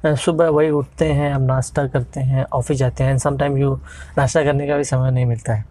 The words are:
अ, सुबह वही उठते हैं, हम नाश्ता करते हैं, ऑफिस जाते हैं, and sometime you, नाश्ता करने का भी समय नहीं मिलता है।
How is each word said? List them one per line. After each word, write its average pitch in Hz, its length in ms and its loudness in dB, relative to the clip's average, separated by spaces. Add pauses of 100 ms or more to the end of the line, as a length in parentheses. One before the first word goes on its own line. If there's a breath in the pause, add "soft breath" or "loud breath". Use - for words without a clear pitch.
अ, 151 100 2
सुबह 165 340 2
वही 156 220 4
उठते 147 420 -2
हैं, 143 220 0
हम 135 80 0
नाश्ता 131 440 0
करते 131 340 -4
हैं, 131 320 0
ऑफिस 131 260 -2
जाते 131 260 0
हैं, 135 120 2
and 123 100 -2
sometime 139 360 0
you, 135 160 0 (400 loud breath)
नाश्ता 139 260 2
करने 143 220 2
का 143 100 0
भी 143 80 0
समय 131 260 0
नहीं 127 160 2
मिलता 117 260 -2
है। 107 180 -2